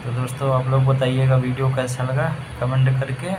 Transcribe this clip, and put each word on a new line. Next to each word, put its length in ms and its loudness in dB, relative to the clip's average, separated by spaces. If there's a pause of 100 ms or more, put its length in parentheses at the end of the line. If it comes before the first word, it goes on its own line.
तो 80 -6
दोस्तों, 400 -4
आप 160 2
लोग 160 4
बताइएगा 520 2
वीडियो 380 0
कैसा 300 -2
लगा 200 0 (360)
कमेंट 280 2 (120)
करके 280 -6 (100)